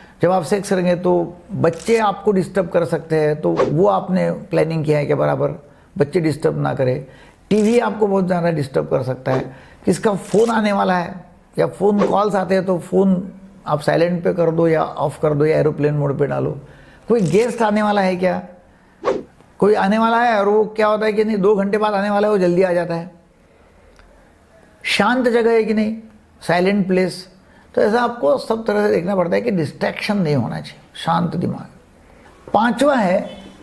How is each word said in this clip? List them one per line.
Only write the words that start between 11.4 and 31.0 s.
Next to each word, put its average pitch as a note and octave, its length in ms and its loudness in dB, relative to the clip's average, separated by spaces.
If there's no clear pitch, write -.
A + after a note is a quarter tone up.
या E3 80 2
phone G3+ 400 0
calls G3 280 0
आते F#3 200 0
हैं F#3 100 0
तो F#3 140 0
phone F#3 520 0
आप D3+ 120 0
साइलेंट E3 440 0
पे F3+ 100 0
कर E3+ 180 0
दो E3 160 2
या D#3 160 2
ऑफ - 380 -6
कर D3+ 120 2
दो C#3+ 120 2
या D#3 140 2
aeroplane D3 340 0
mode C#3+ 260 -2
पे C#3+ 80 2
डालो। C#3 320 -4
कोई A3+ 140 2
guest G#3 400 2
आने G#3+ 200 2
वाला G#3 200 2
है F#3 140 0
क्या, F3+ 260 -2
कोई G#3 140 4
आने G3 240 0
वाला A#3 260 2
है A3+ 160 2
और G3+ 100 2
वो G#3+ 160 2
क्या G#3+ 220 0
होता G#3+ 180 0
है G#3+ 80 0
कि G#3+ 100 2
नहीं, A3 140 -2
दो G3+ 180 2
घंटे G3 220 -2
बाद G#3+ 160 0
आने G3+ 160 0
वाला G#3 180 0
है, G#3+ 40 2
वो G#3+ 60 2
जल्दी F3+ 240 2
आ F#3 120 2
जाता E3+ 220 -2
है। E3+ 260 -12
शांत A#3+ 440 0
जगह A#3 240 2
है A3+ 120 2
कि A3 100 -2
नहीं, A3 240 -2
Silent F#3 460 0
place। F#3 400 -2
तो B2 60 2
ऐसा - 200 2
आपको - 360 0
सब A3+ 280 -4
तरह G#3 220 2
से G#3+ 60 2
देखना F#3 220 0
पड़ता F#3 200 0
है G3+ 60 0
कि A#3 100 -2
distraction F#3 640 -2
नहीं D#3 180 2
होना C3+ 200 -2
चाहिए, - 240 -12